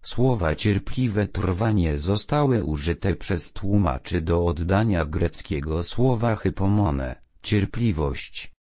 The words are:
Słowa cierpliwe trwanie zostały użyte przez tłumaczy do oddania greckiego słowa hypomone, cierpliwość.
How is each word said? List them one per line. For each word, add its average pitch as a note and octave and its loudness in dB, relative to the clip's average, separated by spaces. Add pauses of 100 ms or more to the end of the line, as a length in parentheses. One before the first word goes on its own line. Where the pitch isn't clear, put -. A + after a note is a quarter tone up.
Słowa G#2+ 2
cierpliwe G#2 0
trwanie F#2 0
zostały G#2+ 2
użyte D2+ -2
przez - -4
tłumaczy F2+ 0
do E2+ 2
oddania F2 2
greckiego D#2 -4
słowa A#2 0
hypomone, F#2 0 (280)
cierpliwość. F#2+ -2 (120)